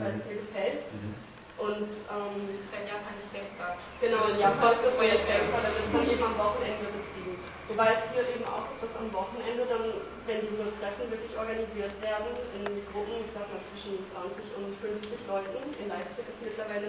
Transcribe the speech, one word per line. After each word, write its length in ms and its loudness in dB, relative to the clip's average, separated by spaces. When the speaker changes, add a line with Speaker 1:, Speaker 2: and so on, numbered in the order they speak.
Speaker 1:
weil 160 0
Speaker 2:
Mhm. 20 -4
Speaker 1:
es 60 -6
mir 160 -6
gefällt. 480 -2
Speaker 2:
Mhm. 240 -6
Speaker 1:
Und, 320 0
ähm, 240 -2
Speaker 3:
Das 140 -10
wäre 100 -6
in 80 -6
Japan 240 -6
nicht 160 -10
denkbar. 460 -6
Speaker 1:
Genau, 260 6
in 80 4
Speaker 3:
Würdest 60 6
du 20 10
Speaker 1:
Japan 300 10
ist 100 6
das 80 8
Speaker 3:
sofort 60 4
Speaker 1:
so 80 8
nicht 100 8
Speaker 3:
gefeuert 140 6
werden. 160 6
Speaker 1:
denkbar, 160 4
da 80 2
wird 160 0
es 100 2
dann 160 6
eben 140 4
am 160 2
Wochenende 500 2
betrieben. 440 -6
Wobei 220 4
es 60 0
hier 160 4
eben 160 -2
auch 240 -4
ist, 160 -8
dass 140 -6
am 100 -4
Wochenende 560 -2
dann, 200 2
wenn 160 0
diese 200 -2
Treffen 320 -4
wirklich 240 -6
organisiert 640 -2
werden, 320 -2
in 160 -4
Gruppen, 220 -4
ich 80 -10
sag 160 -6
mal 80 -8
zwischen 260 -6
zwanzig 340 -8
und 180 -6
fünfzig 480 -4
Leuten, 320 -2
in 80 -4
Leipzig 400 -6
ist 160 -10
mittlerweile 440 -4